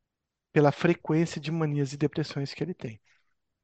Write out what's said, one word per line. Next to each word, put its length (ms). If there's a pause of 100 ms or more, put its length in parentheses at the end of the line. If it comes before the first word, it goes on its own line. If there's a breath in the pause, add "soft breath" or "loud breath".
(520)
pela 180
frequência 720
de 100
manias 420
e 40
depressões 580
que 80
ele 120
tem. 260 (640)